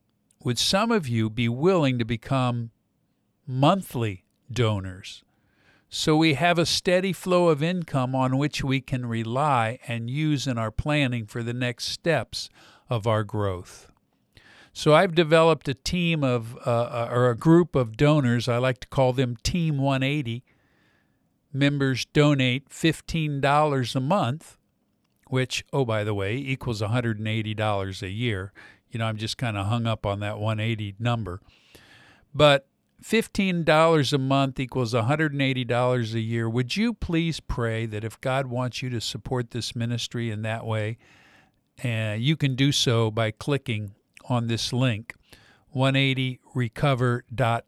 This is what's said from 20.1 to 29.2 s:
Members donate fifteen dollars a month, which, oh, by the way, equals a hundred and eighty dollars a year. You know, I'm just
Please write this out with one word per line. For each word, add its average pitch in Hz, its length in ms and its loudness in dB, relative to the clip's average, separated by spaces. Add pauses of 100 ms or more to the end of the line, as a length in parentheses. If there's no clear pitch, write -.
Members 135 540 0
donate 139 640 2
fifteen 151 720 -2
dollars 139 560 2
a 131 40 -2
month, 147 580 -2 (680)
which, 127 440 -4
oh, 139 140 0
by 110 180 0
the 107 80 -2
way, 101 240 -2
equals 131 460 -4
a 104 60 -2
hundred 113 300 -2
and 110 80 -6
eighty 110 280 -2
dollars 101 480 -2
a 92 80 -6
year. 101 420 -4 (380)
You 113 80 -8
know, 113 80 -2
I'm 110 100 -4
just 107 220 -6